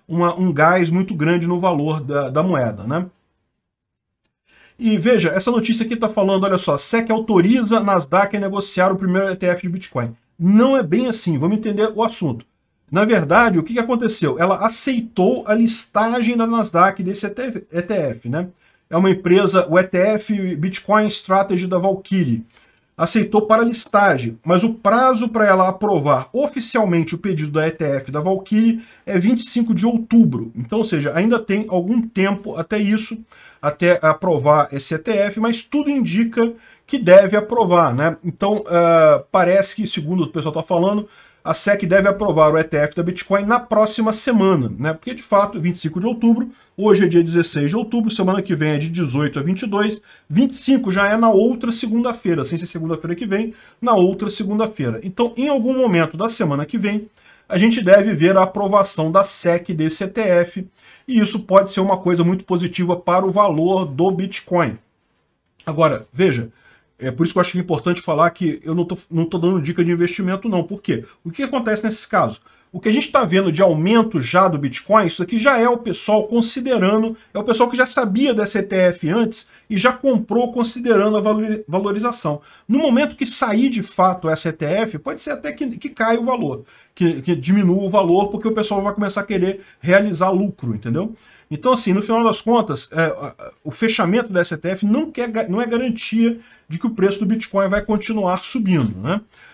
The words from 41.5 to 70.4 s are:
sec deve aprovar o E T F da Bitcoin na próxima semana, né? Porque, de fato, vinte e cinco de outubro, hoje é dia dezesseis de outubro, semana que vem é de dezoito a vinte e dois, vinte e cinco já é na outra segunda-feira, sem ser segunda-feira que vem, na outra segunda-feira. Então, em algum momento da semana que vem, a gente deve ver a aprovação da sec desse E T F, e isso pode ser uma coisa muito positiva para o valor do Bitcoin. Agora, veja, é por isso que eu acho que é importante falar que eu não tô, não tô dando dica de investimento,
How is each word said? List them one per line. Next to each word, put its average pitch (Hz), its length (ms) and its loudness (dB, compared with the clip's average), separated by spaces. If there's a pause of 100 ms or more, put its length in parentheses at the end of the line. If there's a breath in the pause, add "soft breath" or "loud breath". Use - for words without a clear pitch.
sec 202 300 0
deve 190 260 2
aprovar 180 420 4
o 156 60 2
E 156 80 2
T 156 100 -6
F 147 220 -2
da 175 60 -2
Bitcoin 190 420 -2
na 233 160 0
próxima 214 540 0
semana, 190 640 2
né? 156 160 -4
Porque, 247 180 -12
de - 100 -16
fato, 202 380 0
vinte 175 140 -2
e - 40 -12
cinco 165 220 -6
de 208 60 -2
outubro, 233 420 0 (260 loud breath)
hoje 196 300 4
é - 20 4
dia 170 160 4
dezesseis 165 460 0
de 185 80 -2
outubro, 226 340 -2
semana 190 300 -2
que 190 140 -4
vem 151 160 -2
é 151 80 -2
de 160 100 -4
dezoito 147 500 -2
a 139 40 -4
vinte 185 200 -4
e 247 40 -6
dois, 208 340 -2 (260 soft breath)
vinte 214 260 2
e - 40 -14
cinco 247 340 0
já 202 160 2
é 214 120 0
na 226 120 4
outra 233 400 2
segunda-feira, 226 760 -2
sem 170 100 -4
ser 170 80 -6
segunda-feira 165 500 -6
que 220 120 -8
vem, 214 260 -4 (280 loud breath)
na 240 140 2
outra 190 360 2
segunda-feira. 208 720 -4
Então, 233 340 -4
em 269 120 -2
algum 262 280 0
momento 175 400 0
da 220 140 -4
semana 151 340 -4
que 233 140 -6
vem, 208 320 -4 (360 soft breath)
a 180 120 -2
gente 226 240 2
deve 196 320 6
ver 180 240 4
a 185 60 6
aprovação 196 680 0
da 190 100 4
sec 175 520 -2
desse 156 280 -4
E 190 60 -4
T - 140 -6
F, 180 440 0 (400 soft breath)
e 254 120 0
isso 208 220 0
pode 196 300 4
ser 196 100 -2
uma 190 180 2
coisa 175 260 0
muito 185 200 0
positiva 180 520 -2
para 180 300 0
o 190 40 0
valor 185 540 2
do 156 260 0
Bitcoin. 175 680 -2 (880)
Agora, 147 440 0
veja, 123 380 0 (480 soft breath)
é 131 140 -6
por 143 140 -2
isso 165 100 -2
que 180 40 0
eu - 20 6
acho 175 120 -2
que 180 60 -4
é - 20 0
importante 175 400 -2
falar 165 300 0
que 165 320 -4
eu 160 100 -6
não 175 120 0
tô, 175 120 -8 (140)
não 165 140 0
tô 165 120 -4
dando 175 240 0
dica 170 240 -2
de 175 60 0
investimento, 185 580 -2